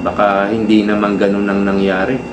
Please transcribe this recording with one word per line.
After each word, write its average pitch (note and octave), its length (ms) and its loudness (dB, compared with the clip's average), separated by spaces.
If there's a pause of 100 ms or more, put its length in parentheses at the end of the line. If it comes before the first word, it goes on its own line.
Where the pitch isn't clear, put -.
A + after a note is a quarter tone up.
Baka G2+ 480 0
hindi G#2+ 320 2
naman G#2 320 0
ganun G2+ 320 0
ang G2 160 0
nangyari. G2 560 0 (120)